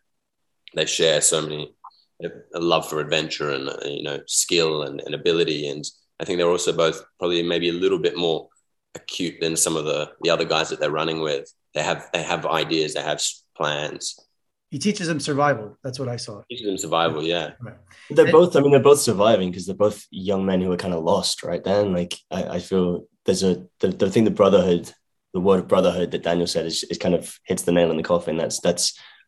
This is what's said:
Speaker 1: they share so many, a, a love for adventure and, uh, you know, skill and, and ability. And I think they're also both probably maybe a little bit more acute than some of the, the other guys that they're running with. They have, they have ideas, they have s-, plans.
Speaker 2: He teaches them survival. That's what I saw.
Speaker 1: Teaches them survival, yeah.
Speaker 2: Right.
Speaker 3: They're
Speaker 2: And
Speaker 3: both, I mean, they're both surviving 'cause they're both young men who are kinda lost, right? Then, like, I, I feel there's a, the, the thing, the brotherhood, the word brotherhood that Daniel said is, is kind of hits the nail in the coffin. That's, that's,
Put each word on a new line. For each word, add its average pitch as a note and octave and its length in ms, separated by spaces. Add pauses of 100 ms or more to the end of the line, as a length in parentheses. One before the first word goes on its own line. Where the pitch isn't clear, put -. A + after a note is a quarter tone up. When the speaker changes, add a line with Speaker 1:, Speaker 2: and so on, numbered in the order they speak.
(760)
Speaker 1:
they D#2+ 100
share D#2+ 360
so D#2+ 200
many, D2+ 340 (480)
a, E2+ 60 (260)
a E2+ 40
love E2+ 300
for D#2 120
adventure D2+ 500
and, C#2 180
uh, C#2+ 160
you C#2+ 180
know, C#2+ 220
skill D#2+ 580
and, C#2 180
and D2 120
ability. D#2 540
And C#2+ 160 (360)
I D#2+ 60
think F2+ 140
they're F2 100
also F2+ 240
both - 300 (160)
probably F2 240
maybe E2+ 260
a E2 40
little F#2 260
bit E2 180
more E2 300 (480)
acute - 460
than E2 160
some D#2+ 180
of D#2 100
the, D2 360
the D#2+ 100
other E2 140
guys D#2+ 240
that D#2+ 100
they're D2+ 100
running D#2+ 320
with. D2 300 (240)
They D2+ 80
have, D#2+ 300
they E2+ 100
have D#2+ 220
ideas, D#2 480
they D2+ 80
have D2+ 160
s-, - 260 (120)
plans. D2+ 640 (540)
Speaker 2:
He C#3+ 80
teaches F#3+ 280
them D#3+ 120
survival. C#3 640
That's C3 160
what C3 100
I A#2+ 60
saw. G#2 340
Speaker 1:
Teaches A#2 160
them F#2+ 120
survival, E2 440
yeah. E2 300 (100)
Speaker 2:
Right. - 140 (340)
Speaker 3:
They're D3+ 160
Speaker 2:
And - 60
Speaker 3:
both, F3 240
I C#3+ 60
mean, C#3 100
they're C#3 80
both C#3+ 200
surviving G2+ 540
'cause F2+ 120
they're F#2 100
both G#2 340
young F#2+ 360
men F#2 160
who F#2 100
are F2 60
kinda F2+ 200
lost, E2+ 460
right? E2 200
Then, G2+ 300
like, F2 220 (160)
I, F#2 120 (120)
I F2+ 40
feel F2+ 460 (200)
there's F#2+ 180
a, F#2 220 (160)
the, F#2+ 80
the F#2+ 200
thing, A2+ 140
the G#2 80
brotherhood, F#2 600 (420)
the F#2 80
word F#2 260
brotherhood F2+ 440
that F2+ 120
Daniel E2+ 240
said E2 180
is, E2 200
is - 120
kind F2+ 160
of - 300
hits F#2 200
the F2 100
nail E2+ 180
in D#2 60
the D#2+ 60
coffin. E2+ 340
That's, - 240
that's, - 360 (300)